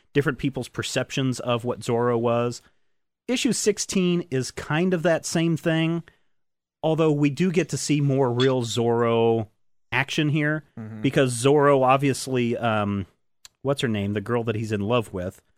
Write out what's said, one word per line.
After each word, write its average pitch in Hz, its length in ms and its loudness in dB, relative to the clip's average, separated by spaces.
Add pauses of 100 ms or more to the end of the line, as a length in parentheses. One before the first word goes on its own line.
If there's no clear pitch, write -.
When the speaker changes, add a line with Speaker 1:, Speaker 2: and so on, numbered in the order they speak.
(120)
Speaker 1:
different 139 260 0
people's 127 300 -6
perceptions 131 720 -4
of 120 260 -2
what 123 140 -4
Zorro 120 400 0
was. 120 420 -2 (680)
Issue 247 240 0
sixteen 180 760 0
is 131 220 -4
kind 175 440 -2
of 165 100 -2
that 165 200 2
same 165 320 0
thing, 160 460 0 (800)
although 160 300 2
we 147 180 2
do 170 220 0
get 160 160 0
to 147 80 -4
see 147 240 0
more 135 320 2
real 127 300 2
Zorro 117 840 2 (460)
action 139 380 0
here 151 340 -2 (120)
Speaker 2:
Mm-hmm. 110 260 -10
Speaker 1:
because 131 380 0
Zorro 139 440 4
obviously, 131 720 0
um, 104 500 -2 (560)
what's 139 200 -2
her 135 60 0
name, 104 260 -2
the 104 60 -2
girl 117 220 -2
that 113 140 -2
he's 110 160 -6
in 101 80 -2
love 110 320 -2
with, 92 280 -8 (180)